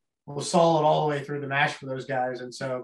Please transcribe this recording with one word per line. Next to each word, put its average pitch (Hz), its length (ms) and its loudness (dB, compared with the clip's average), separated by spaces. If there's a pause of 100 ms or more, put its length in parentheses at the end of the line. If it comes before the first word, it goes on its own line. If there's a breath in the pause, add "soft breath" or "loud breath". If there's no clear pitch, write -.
(260)
was 143 240 -8
solid 165 340 6
all 151 180 4
the 151 80 2
way 143 120 -2
through 143 200 -6
the 139 40 -8
match 143 280 0
for 139 120 -14
those 131 200 -8
guys. 127 340 -2
And 123 120 -12
so, 131 320 -6